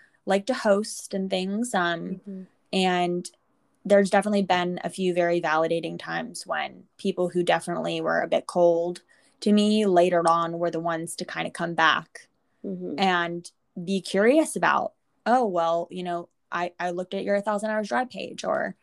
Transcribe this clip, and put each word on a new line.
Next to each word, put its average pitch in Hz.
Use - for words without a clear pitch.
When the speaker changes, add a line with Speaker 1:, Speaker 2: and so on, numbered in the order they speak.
Speaker 1:
like 196
to 262
host 214
and 190
things. 196
Um, 175
Speaker 2:
Mm-hmm. 190
Speaker 1:
and 180
there's 202
definitely 202
been 180
a 180
few 180
very 175
validating 165
times 165
when 147
people 185
who 180
definitely 170
were 165
a -
bit 165
cold 175
to 208
me 214
later 175
on 170
were 170
the 165
ones 165
to -
kinda 160
come 170
back 160
Speaker 2:
Mm-hmm. 180
Speaker 1:
and 175
be 190
curious 240
about, 156
"Oh, 247
well, 170
you 180
know, 175
I, 175
I 175
looked 180
at 196
your 202
Thousand 208
Hours 214
Dry 240
page," -
or, -